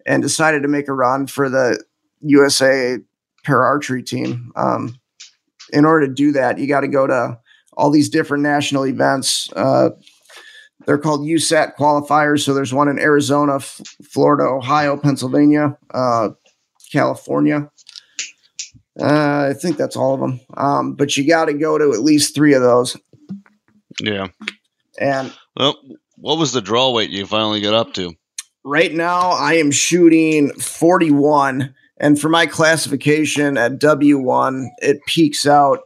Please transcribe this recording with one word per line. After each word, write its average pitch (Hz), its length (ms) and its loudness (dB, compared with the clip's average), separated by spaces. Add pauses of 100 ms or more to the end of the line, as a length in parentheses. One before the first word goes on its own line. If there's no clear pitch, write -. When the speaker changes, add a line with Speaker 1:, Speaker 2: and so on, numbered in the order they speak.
Speaker 1:
and 135 160 0
decided 156 400 0
to 143 60 -2
make 143 200 -2
a 139 40 -4
run 131 340 0
for 139 220 -4
the 123 340 0 (400)
U 143 220 6
S 139 160 0
A 131 380 2 (460)
para 127 200 2
archery 127 380 -2
team. 127 520 -8
Um, 117 420 -4 (760)
in 147 140 4
order 156 200 2
to 135 60 -4
do 143 200 0
that, 127 260 -2
you 139 80 -6
gotta 139 220 -2
go 135 180 0
to 127 320 -4 (380)
all 147 140 2
these 147 200 4
different 143 320 -2
national 143 440 -2
events. 135 680 -2
Uh, 131 360 2 (960)
they're 143 120 2
called 147 280 -2
U 160 120 0
sat 156 380 -2
qualifiers. 147 680 0
So 139 120 -2
there's 135 200 -4
one 143 140 2
in 139 100 -2
Arizona, 143 580 2
F-, - 240 -12 (220)
Florida, 143 420 0
Ohio, 139 520 -2
Pennsylvania, 143 800 2 (160)
uh, 117 380 0 (600)
California. 147 800 -2 (1300)
Uh, 143 520 0
I 135 40 -4
think 156 220 -4
that's 131 200 -6
all 131 180 0
of 131 80 -6
'em. 131 180 -6 (160)
Um, 135 380 -2
but 139 220 -2
you 139 100 -2
gotta 160 280 2
go 156 240 -2
to 147 140 2
at 107 80 -2
least 147 340 2
three 143 200 4
of 127 80 4
those. 123 340 2 (1040)
Speaker 2:
Yeah. 101 280 -4 (680)
Speaker 1:
And 135 340 -4 (240)
Speaker 2:
Well, 143 200 0 (400)
what 147 220 -4
was 143 140 -2
the 123 80 -2
draw 117 320 2
weight 107 180 -2
you 98 160 -8
finally 107 340 -2
got 104 140 0
up 113 200 -2
to? 90 180 -6 (520)
Speaker 1:
Right 151 280 0
now, 175 380 -2
I 147 240 0
am 156 160 2
shooting 160 840 2
forty-one, 143 1200 0 (240)
and 147 220 2
for 156 80 -2
my 165 180 4
classification 147 1120 0
at 120 220 0
W 147 400 2
one, 127 600 -2
it 139 280 0
peaks 151 400 0
out 143 400 4